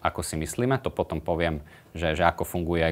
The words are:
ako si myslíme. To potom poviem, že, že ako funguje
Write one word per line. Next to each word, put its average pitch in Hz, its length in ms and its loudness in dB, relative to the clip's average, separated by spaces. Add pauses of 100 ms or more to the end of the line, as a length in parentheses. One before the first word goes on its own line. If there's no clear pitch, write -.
ako - 200 -2
si 78 200 -4
myslíme. 123 440 0
To - 80 -2
potom 85 280 -2
poviem, 82 400 0 (360)
že, 82 200 0
že 85 80 4
ako - 200 4
funguje 85 480 0